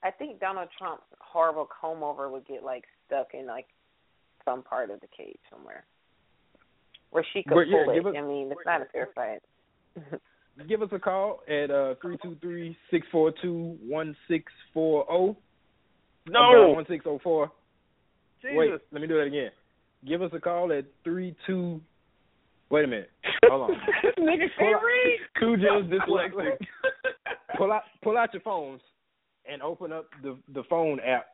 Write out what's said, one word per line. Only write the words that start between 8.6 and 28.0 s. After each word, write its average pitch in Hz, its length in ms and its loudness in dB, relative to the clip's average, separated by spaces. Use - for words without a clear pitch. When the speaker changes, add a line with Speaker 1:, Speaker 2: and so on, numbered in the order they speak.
Speaker 1:
not 170 160 0
a 127 40 -10
fair 127 300 -8
fight. 107 260 -8
<laughs> 151 260 -16
Speaker 2:
Give 214 120 0
us 208 120 -6
a 190 60 -6
call 196 500 -2
at, 147 220 0
uh, 139 300 0
three 175 220 -10
two 170 160 -12
three, 170 380 -10
six 165 220 -2
four 160 200 4
two, 170 400 -6
one 151 340 -6
six 165 220 -4
four 160 380 2
oh. 185 240 2
Speaker 3:
No. 233 420 10
Speaker 2:
Uh, - 40 6
one 160 120 -4
six 160 200 -6
oh 147 140 -4
four. 156 300 0
Speaker 3:
Jesus. 269 160 -6
Speaker 2:
Wait, 156 140 4
let 147 100 -8
me 160 60 -8
do 160 80 0
that 156 120 4
again. 139 220 -4
Give 165 140 -2
us 185 120 -4
a 165 60 -8
call 175 320 -2
at 139 140 -2
three 175 320 -6
two. 175 360 -4
Wait 151 160 4
a - 20 -2
minute. 110 220 -6
Hold 269 200 0
on. - 20 2
Speaker 4:
<laughs> 427 480 -2
Nigga 330 280 2
Speaker 2:
Pull - 80 2
Speaker 4:
can't 427 100 4
Speaker 2:
out 403 80 0
Speaker 4:
read. 480 360 2
Cujo's 202 500 2
Speaker 2:
<laughs> - 20 -2
Speaker 4:
dyslexic. 190 640 -2
Speaker 2:
Pull 202 160 0
out, 214 100 -2